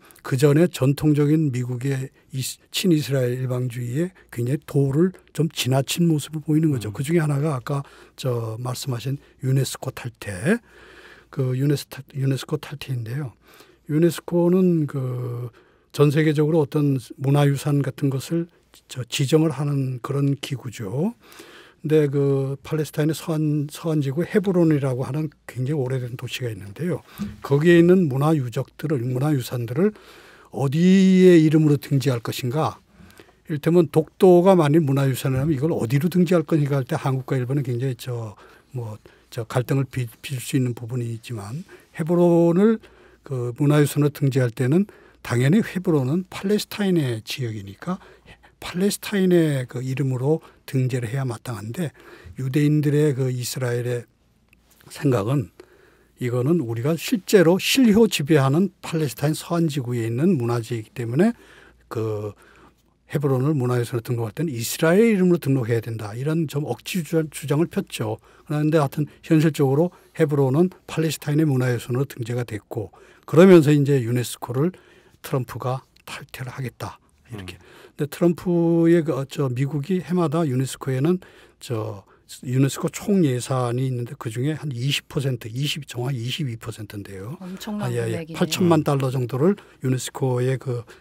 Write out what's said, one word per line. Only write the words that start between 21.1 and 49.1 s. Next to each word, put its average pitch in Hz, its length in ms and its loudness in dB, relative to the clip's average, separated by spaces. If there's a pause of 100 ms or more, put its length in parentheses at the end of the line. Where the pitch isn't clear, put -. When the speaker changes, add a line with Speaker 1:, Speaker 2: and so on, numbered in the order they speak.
Speaker 1:
근데 151 260 2
그 139 540 0
팔레스타인의 156 540 -2
서안, 151 560 -2
서안지구 156 540 -2
헤브론이라고 156 800 0
하는 151 260 -6 (180)
굉장히 131 320 -4
오래된 123 380 -6
도시가 123 320 -8
있는데요. 107 520 -8 (400)
거기에 170 380 6
있는 175 300 6
문화유적들을, 139 880 -2
문화유산들을 127 920 -2 (600)
어디의 185 920 6
이름으로 151 340 4
등재할 131 420 0
것인가? 123 600 -4 (680)
이를테면 165 440 2
독도가 180 640 6
만일 160 260 4
문화유산이라면 139 720 0
이걸 143 180 0
어디로 143 380 0
등재할 180 340 4
것인가 147 320 0
할 135 80 0
때 151 120 -4
한국과 131 420 -2
일본은 135 260 -2
굉장히 123 340 -4
저, 117 380 -10 (360)
뭐, 113 260 -10 (320)
저 113 140 -10
갈등을 135 420 -2
빚-, 123 360 -8
빚을 127 200 -10
수 - 160 -4
있는 123 180 0
부분이 117 380 -8
있지만 113 500 -12 (360)
헤브론을 175 800 4 (460)
그 123 340 -6
문화유산으로 147 520 2
등재할 131 420 0
때는 147 340 2 (360)
당연히 131 360 2
헤브론은 175 720 0
팔레스타인의 185 920 -2
지역이니까 107 760 -8 (600)
팔레스타인의 175 1080 0